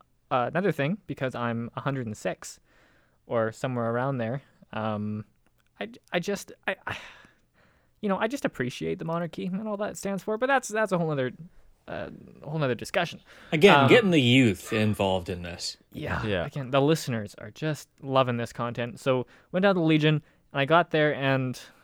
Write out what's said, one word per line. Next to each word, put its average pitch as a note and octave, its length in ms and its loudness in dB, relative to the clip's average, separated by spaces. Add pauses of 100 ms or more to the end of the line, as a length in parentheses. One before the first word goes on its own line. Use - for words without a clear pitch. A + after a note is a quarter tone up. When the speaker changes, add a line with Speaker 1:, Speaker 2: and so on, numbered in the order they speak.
(300)
Speaker 1:
uh, B2+ 220 2
another F3+ 200 0
thing, D3+ 360 -2
because C3+ 260 -4
I'm A#2 420 -4
a A#2+ 60 -10
hundred C#3 240 -4
and G#2+ 100 -8
six - 440 -8 (680)
or A2+ 260 0
somewhere A#2+ 380 -4
around B2+ 300 -2
there, A#2+ 240 -4 (280)
um, G#2+ 540 -4 (540)
I, G#3+ 100 -10 (220)
I F3 80 -2
just, G3 320 -6 (160)
I, F#3+ 80 -2 (100)
I, - 120 -8 (1040)
you G#3 80 -2
know, F#3+ 80 0
I G#3 100 0
just C4+ 180 -4
appreciate D#3+ 540 -4
the E3 60 -10
monarchy E3+ 420 -6
and F#3+ 200 -6
all G#3 100 -6
that G3+ 200 -6
stands G3 240 -6
for, G#3+ 160 -4
but B3+ 80 -2
that's, C4 220 0
that's G#3+ 240 -2
a F#3 80 2
whole D#3+ 100 0
other, C3+ 220 -2 (560)
uh, - 220 -10 (340)
whole D#3 160 -6
nother B2+ 160 0
discussion. - 460 -4 (300)
Speaker 2:
Again, E3 240 8
Speaker 1:
Um, C#3 120 8
Speaker 2:
getting G#3+ 240 8
the D#3 100 6
youth B2 500 4
involved G2 580 0
in F2 120 -6
this. E2+ 360 -10 (140)
Speaker 1:
Yeah. - 320 -6
Speaker 3:
Yeah. G2 220 -2
Speaker 1:
Again, C3 240 -8
the C3+ 120 2
listeners C3+ 580 0
are G#2+ 100 -14
just D3+ 400 -8 (120)
loving C3 360 0
this A#2 160 -6
content. A#2+ 460 -6
So B2+ 260 0 (260)
went F#3 120 0
down G3+ 100 6
to F3+ 80 0
the D#3+ 60 2
Legion, D#3 340 4 (300)
and C#3+ 100 -2
I C#3 40 0
got D#3+ 260 4
there, D3+ 240 2
and C3 440 0 (240)